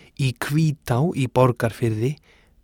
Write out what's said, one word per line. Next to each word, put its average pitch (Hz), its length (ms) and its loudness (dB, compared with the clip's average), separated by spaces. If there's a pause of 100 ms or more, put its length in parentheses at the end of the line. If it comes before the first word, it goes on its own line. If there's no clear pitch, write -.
(160)
í 131 160 -2
Hvítá 143 680 -2 (140)
í 127 140 -2
Borgarfirði, 120 840 0 (500)